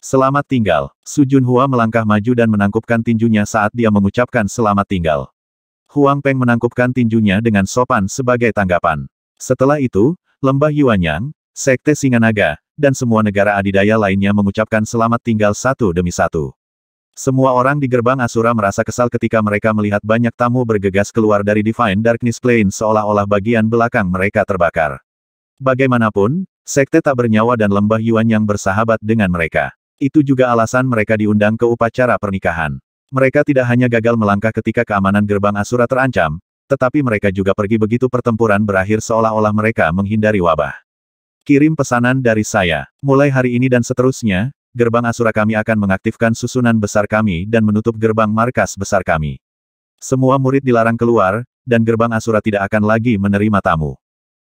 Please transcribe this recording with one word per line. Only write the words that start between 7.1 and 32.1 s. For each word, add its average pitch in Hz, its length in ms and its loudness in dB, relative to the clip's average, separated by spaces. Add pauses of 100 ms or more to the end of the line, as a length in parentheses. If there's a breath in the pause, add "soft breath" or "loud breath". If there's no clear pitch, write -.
dengan 101 240 0
sopan 123 400 0
sebagai 120 480 -2
tanggapan. 85 480 -2 (320)
Setelah 139 480 0
itu, 123 320 0 (240)
Lembah 139 320 0
Yuanyang, 110 560 0 (240)
Sekte - 400 -2
Singa 135 240 0
Naga, 104 400 0 (160)
dan 139 240 0
semua 113 240 0
negara 101 400 0
adidaya 98 400 2
lainnya 98 320 0
mengucapkan 104 560 -2
selamat 117 320 0
tinggal 107 320 0
satu 117 400 -2
demi 87 200 -2
satu. 82 440 -4 (560)
Semua 131 400 0
orang 127 240 2
di 147 80 -4
gerbang 123 400 0
Asura 117 320 0
merasa 101 240 -2
kesal 120 320 -2
ketika 113 320 -2
mereka 104 320 0
melihat 104 240 0
banyak 113 320 0
tamu 123 320 0
bergegas 101 480 0
keluar 104 320 2
dari 104 160 0
Divine 107 400 0
Darkness 117 400 -2
Plane 113 320 2
seolah-olah 107 560 0
bagian 110 400 0
belakang 117 400 0
mereka 92 360 -2
terbakar. 82 560 -2 (600)
Bagaimanapun, 127 840 0 (220)
sekte 143 320 0
tak 151 160 0
bernyawa 117 400 2
dan 107 160 0
Lembah 104 320 0
Yuanyang 113 420 2
bersahabat 104 560 0
dengan 107 300 0
mereka. 78 420 -2 (240)
Itu 147 300 0
juga 127 240 2
alasan 120 400 0
mereka 110 240 0
diundang 104 400 2
ke 113 80 -4
upacara 120 560 0